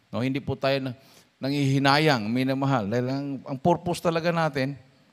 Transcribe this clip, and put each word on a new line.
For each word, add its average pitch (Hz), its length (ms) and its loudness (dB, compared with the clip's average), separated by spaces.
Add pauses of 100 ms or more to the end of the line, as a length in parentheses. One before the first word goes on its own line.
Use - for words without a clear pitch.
(120)
No? 104 80 -4
Hindi 135 240 -2
po 135 160 -6
tayo 135 240 0
na, 131 80 -6 (480)
nanghihinayang, 139 880 2
minamahal. 131 640 0
Dahil 123 180 0
ang, 139 200 -4 (200)
ang 135 100 -8
purpose 170 460 0
talaga 165 300 0
natin 143 420 -2 (380)